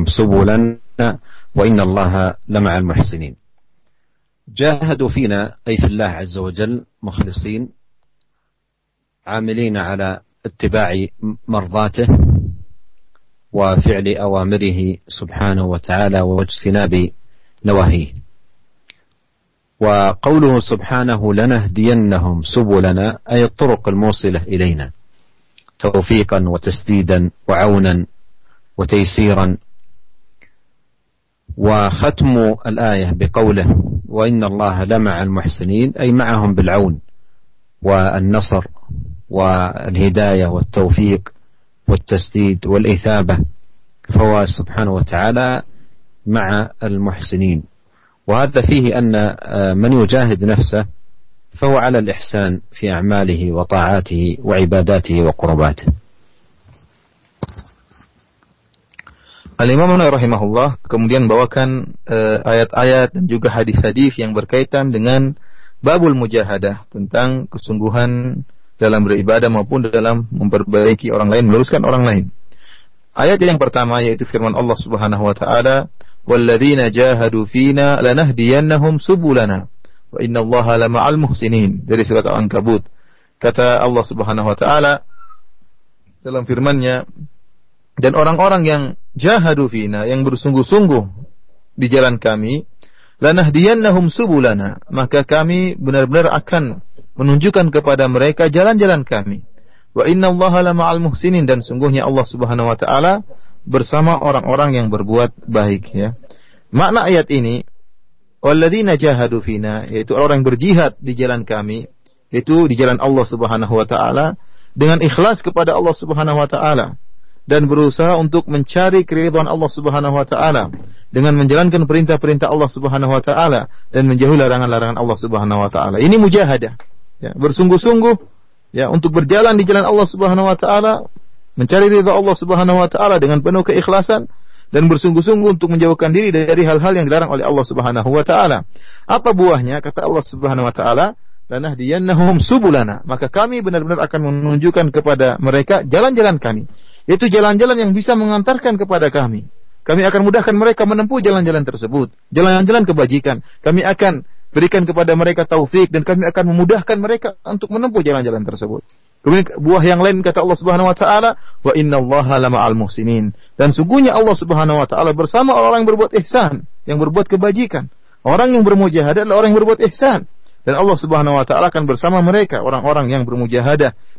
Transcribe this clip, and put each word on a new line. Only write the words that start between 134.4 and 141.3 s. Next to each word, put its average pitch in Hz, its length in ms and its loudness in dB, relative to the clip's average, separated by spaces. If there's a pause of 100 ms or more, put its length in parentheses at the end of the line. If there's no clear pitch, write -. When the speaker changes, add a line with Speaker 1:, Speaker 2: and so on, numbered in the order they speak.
Speaker 2:
dan 160 160 6
bersungguh-sungguh 180 640 2
untuk 165 160 -2
menjauhkan 165 400 2
diri 196 240 2
dari 160 320 2
hal-hal 156 300 2
yang 156 100 0
dilarang 156 240 0
oleh 135 160 -4
Allah 143 160 0
Subhanahu 123 480 -4
wa 147 160 0
taala. 165 400 0 (400)
Apa 240 240 0
buahnya? 147 480 2
Kata 147 240 -8
Allah 156 220 -2
Subhanahu 127 420 -4
wa 113 80 -4
taala, 143 400 0 (320)